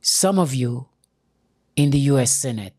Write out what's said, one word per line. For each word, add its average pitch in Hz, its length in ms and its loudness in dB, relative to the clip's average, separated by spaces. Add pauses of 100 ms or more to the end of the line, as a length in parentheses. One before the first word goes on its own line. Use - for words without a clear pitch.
some - 380 0
of 147 160 0
you 123 320 -4 (880)
in 143 160 2
the 143 80 2
U 139 200 2
S 127 120 0
Senate. 107 480 -6